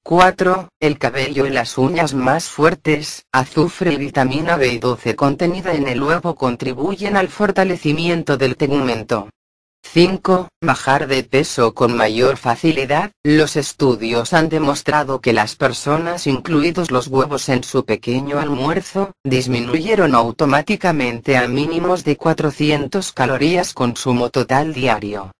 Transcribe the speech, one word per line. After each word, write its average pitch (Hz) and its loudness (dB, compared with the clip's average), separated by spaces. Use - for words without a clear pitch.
Cuatro, 185 2
el 147 0
cabello 135 -2
y 139 -2
las 127 -2
uñas 147 0
más 135 0
fuertes, 151 0
azufre 160 0
y 143 0
vitamina 143 0
B 123 0
doce 117 -2
contenida 170 0
en 139 0
el 123 -2
huevo 165 -2
contribuyen 147 -2
al 185 2
fortalecimiento 170 0
del 127 0
tegumento. 120 -2
Cinco, 180 2
bajar 139 0
de 131 0
peso 131 0
con 120 0
mayor 117 2
facilidad. 143 0
Los 151 2
estudios 117 -2
han 165 4
demostrado 143 -2
que 117 2
las 107 0
personas 156 -2
incluidos 160 0
los 127 0
huevos 135 -2
en 123 0
su 131 -2
pequeño 131 -2
almuerzo, 160 -4
disminuyeron 131 2
automáticamente 139 0
a 123 2
mínimos 170 -2
de 147 2
cuatrocientos 151 -2
calorías 143 0
consumo 123 0
total 139 0
diario. 104 -2